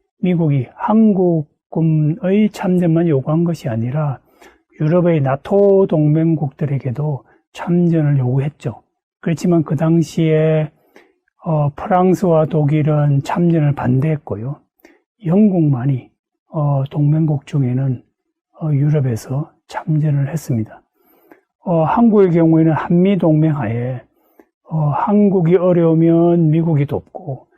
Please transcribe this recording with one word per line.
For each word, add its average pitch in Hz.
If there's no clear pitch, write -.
미국이 160
한국군의 180
참전만 175
요구한 156
것이 165
아니라 127
유럽의 165
나토 196
동맹국들에게도 151
참전을 165
요구했죠. 131
그렇지만 165
그 156
당시에, 156
어, 151
프랑스와 180
독일은 147
참전을 165
반대했고요. 131
영국만이, 156
어, 143
동맹국 151
중에는, 131
어, 156
유럽에서 139
참전을 147
했습니다. 120
어, 165
한국의 202
경우에는 160
한미 180
동맹 156
하에, 120
어, 156
한국이 190
어려우면 170
미국이 156
돕고 -